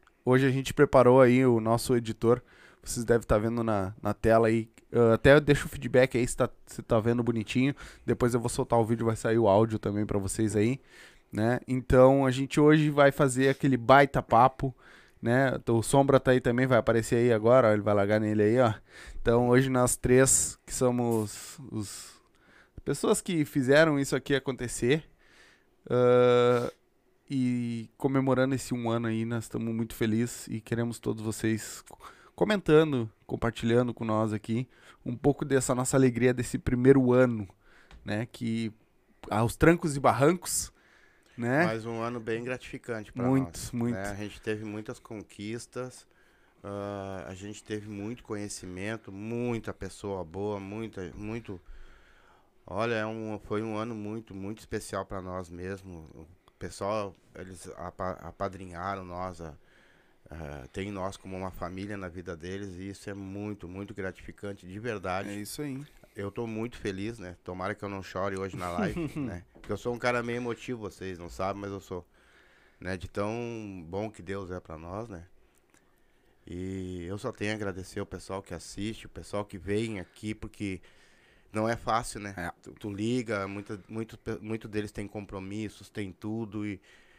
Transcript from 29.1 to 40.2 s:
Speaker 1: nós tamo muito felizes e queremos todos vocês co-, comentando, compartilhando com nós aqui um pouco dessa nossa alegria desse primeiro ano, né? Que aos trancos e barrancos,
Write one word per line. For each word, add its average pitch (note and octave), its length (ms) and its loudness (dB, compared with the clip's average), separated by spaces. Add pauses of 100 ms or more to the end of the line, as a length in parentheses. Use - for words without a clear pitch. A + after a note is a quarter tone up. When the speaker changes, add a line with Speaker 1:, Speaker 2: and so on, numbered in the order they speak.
Speaker 1:
nós A#2 240 -6
tamo A#2 240 -4
muito A2+ 220 -4
felizes A2+ 540 -2
e A2 120 -6
queremos A#2 380 -4
todos A2+ 260 -6
vocês A2 640 -4
co-, - 120 -20 (340)
comentando, D#3 760 4 (200)
compartilhando A#2 680 0
com A#2 100 -8
nós A2 300 0
aqui A#2 340 -4 (380)
um B2 100 -6
pouco C#3+ 300 0
dessa C3+ 300 0
nossa B2+ 200 -2
alegria B2 380 6
desse B2 240 -4
primeiro B2+ 560 6
ano, A#2+ 340 4 (560)
né? G#2+ 280 -4
Que A2+ 400 -4 (580)
aos A2 260 0
trancos D#3+ 400 4
e C#3 40 -4
barrancos, C3+ 720 2 (680)